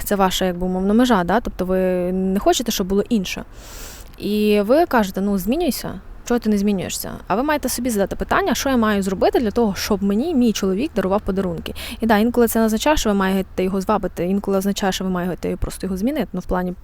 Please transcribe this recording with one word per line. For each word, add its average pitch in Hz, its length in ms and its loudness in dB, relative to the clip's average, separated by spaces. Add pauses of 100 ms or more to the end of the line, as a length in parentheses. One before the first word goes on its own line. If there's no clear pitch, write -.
Це 202 120 0
ваша, 190 280 2
якби, 180 220 -2
умовно, 185 280 2
межа, 233 300 4
да? 190 160 2
Тобто - 240 -4
ви 185 140 0 (340)
не 190 280 0
хочете, 294 320 2
щоб 196 140 -2
було 196 220 2
інше. 208 360 -2 (720)
І 208 420 2
ви 269 260 4
кажете, 196 340 0
ну, 202 180 0
змінюйся, 226 600 -2 (240)
чого 240 160 0
ти 220 100 0
не 208 80 4
змінюєшся? 196 540 -2 (140)
А 190 100 0
ви 233 60 0
маєте 294 260 0
собі 247 220 -2
задати 196 260 0
питання, 294 380 0
що - 140 -2
я 269 80 2
маю 214 260 2
зробити 240 380 2
для 214 100 0
того, 214 240 0
щоб 196 280 -2
мені 220 320 0
мій 240 180 4
чоловік 196 440 -2
дарував 190 240 0
подарунки. 180 540 -4 (260)
І 226 60 0
да, 220 120 6
інколи 233 300 4
це 226 100 0
не 226 80 4
означає, 220 300 2
що 220 140 0
ви 202 40 2
маєте 190 500 0
його 190 160 0
звабити, 185 440 -2
інколи 196 340 0
означає, 190 340 0
що 190 120 -4
ви 190 60 -2
маєте 180 460 -2
просто - 300 -6
його 190 100 -4
змінити, 233 360 -2
ну, 180 80 -4
в - 60 -8
плані 180 380 -2